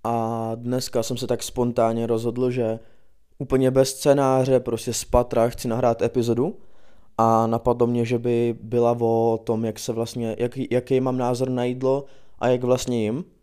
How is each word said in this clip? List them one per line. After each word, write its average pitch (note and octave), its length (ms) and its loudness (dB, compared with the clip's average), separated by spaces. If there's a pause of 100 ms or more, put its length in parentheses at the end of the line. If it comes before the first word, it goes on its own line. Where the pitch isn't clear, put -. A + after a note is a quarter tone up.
A A2+ 500 -2
dneska A#2+ 480 -2
jsem B2 140 -4
se A#2+ 100 -6
tak A2+ 160 -2
spontánně A#2 640 0
rozhodl, A#2+ 440 -2
že A#2 280 -2 (600)
úplně C3 320 2
bez C3 180 4
scénáře, C3 720 2
prostě A#2 320 0
z - 120 -6
patra A#2+ 440 2
chci - 200 -6
nahrát A#2 340 2
epizodu. A#2 540 0 (640)
A A2+ 280 4
napadlo A#2+ 400 2
mě, A#2+ 180 0
že A#2 140 -2
by A#2+ 420 0
byla A#2+ 400 2
o A2+ 440 2
tom, A2+ 200 -2
jak A2 140 -4
se - 140 -6
vlastně, A2+ 460 -4
jaký, B2 320 -4
jaký B2+ 300 2
mám B2+ 180 -2
názor B2 300 -2
na B2 160 -2
jídlo C3 400 0 (340)
a B2 100 0
jak B2 160 2
vlastně B2 380 0
jim. A#2+ 220 -2 (180)